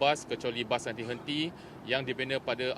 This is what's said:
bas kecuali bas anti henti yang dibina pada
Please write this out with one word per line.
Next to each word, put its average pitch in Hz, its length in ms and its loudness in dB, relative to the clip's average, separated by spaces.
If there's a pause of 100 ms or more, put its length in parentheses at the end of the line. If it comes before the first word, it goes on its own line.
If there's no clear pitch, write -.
bas 143 240 6
kecuali 120 400 -2
bas 120 240 2
anti 113 160 -4
henti 147 480 -2 (320)
yang 123 160 2
dibina 131 400 0
pada 127 380 0